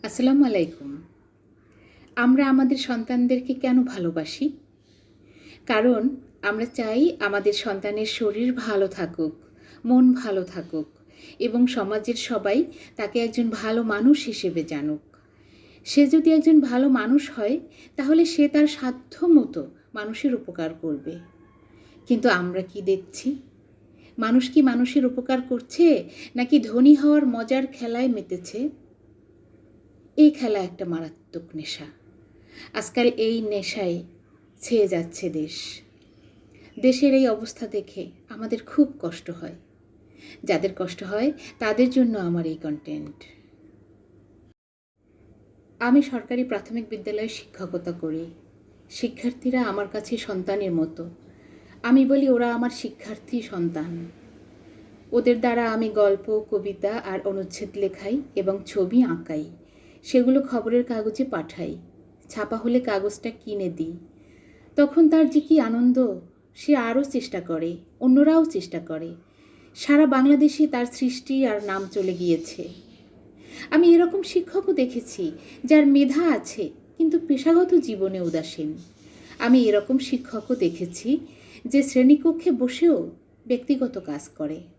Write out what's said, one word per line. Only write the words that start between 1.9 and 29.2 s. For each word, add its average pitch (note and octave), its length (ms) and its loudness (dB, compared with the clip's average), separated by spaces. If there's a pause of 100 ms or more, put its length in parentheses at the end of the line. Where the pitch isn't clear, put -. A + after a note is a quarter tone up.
আমরা C4 320 4
আমাদের C4 300 4
সন্তানদেরকে B3 760 -2
কেন B3+ 300 2
ভালোবাসি? E3+ 680 -4 (1160)
কারণ A#3 440 2 (320)
আমরা G#3+ 240 -2
চাই A#3+ 540 0
আমাদের G3+ 340 0
সন্তানের G#3 520 -4
শরীর A3 480 -2
ভালো G#3+ 340 -2
থাকুক, E3+ 480 -6 (500)
মন B3+ 280 6
ভালো G3+ 300 -2
থাকুক E3+ 440 -10 (520)
এবং A#3+ 280 2
সমাজের G#3+ 460 -4
সবাই A3 500 -2 (320)
তাকে G#3+ 240 -4
একজন A#3 300 -2
ভালো A3 340 -4
মানুষ A3+ 420 2
হিসেবে F3 380 -6
জানুক। D3+ 360 -6 (840)
সে C#4+ 220 4
যদি D#4+ 240 4
একজন D#4 280 6
ভালো C4 300 0
মানুষ B3 420 2
হয়, B3+ 280 -4 (360)
তাহলে D#4+ 300 4
সে D4 220 2
তার D4+ 200 4
সাধ্য - 580 -6
মতো B3 460 4 (220)
মানুষের A3 400 -4
উপকার E3 400 -8
করবে। D#3 460 -10 (880)
কিন্তু A#3+ 220 2
আমরা F3+ 320 -2
কি F#3+ 200 -12
দেখছি? F#3+ 540 -4 (840)
মানুষ A#3+ 300 2
কি D#4 120 4
মানুষের B3+ 440 2
উপকার B3+ 360 -2
করছে, B3+ 680 0 (260)
নাকি B3 240 2
ধনী A#3+ 340 6
হওয়ার D4 340 4
মজার B3 400 -2
খেলায় A#3+ 400 -4
মেতেছে? G#3 640 -6 (1500)